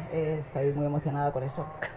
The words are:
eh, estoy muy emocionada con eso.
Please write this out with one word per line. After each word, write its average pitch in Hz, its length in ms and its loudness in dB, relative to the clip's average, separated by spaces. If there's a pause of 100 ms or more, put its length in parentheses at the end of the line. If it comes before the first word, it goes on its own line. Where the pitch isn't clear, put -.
(120)
eh, 156 280 2
estoy 143 340 2
muy 147 120 2
emocionada 143 460 2
con 135 120 0
eso. 143 220 -4 (320)